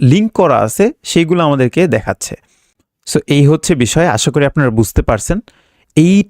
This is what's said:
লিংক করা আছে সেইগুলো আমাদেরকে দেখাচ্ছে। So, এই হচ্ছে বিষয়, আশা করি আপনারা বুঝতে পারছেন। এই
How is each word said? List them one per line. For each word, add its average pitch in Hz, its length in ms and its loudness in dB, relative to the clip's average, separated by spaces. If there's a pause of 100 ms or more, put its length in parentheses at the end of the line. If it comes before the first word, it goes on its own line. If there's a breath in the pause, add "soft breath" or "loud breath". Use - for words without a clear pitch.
লিংক 175 300 2
করা 156 260 2
আছে 110 280 0 (180)
সেইগুলো 170 400 0
আমাদেরকে 143 440 0
দেখাচ্ছে। - 480 -4 (760)
So, - 60 0 (100)
এই 143 200 2
হচ্ছে 160 280 0
বিষয়, 139 320 0
আশা 123 240 -2
করি 143 140 0
আপনারা 135 240 0
বুঝতে 110 400 -2
পারছেন। 131 300 -4 (560 soft breath)
এই 185 340 4